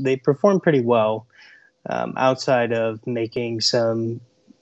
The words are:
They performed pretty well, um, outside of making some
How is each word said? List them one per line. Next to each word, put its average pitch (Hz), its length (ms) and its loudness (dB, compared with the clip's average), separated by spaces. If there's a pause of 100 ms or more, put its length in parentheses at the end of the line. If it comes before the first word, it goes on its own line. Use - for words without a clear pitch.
They 135 140 0
performed 170 480 2
pretty 147 180 4
well, 110 460 0 (600)
um, - 260 -4
outside 131 560 0
of 113 340 -4
making 117 560 -4
some 113 600 -2 (400)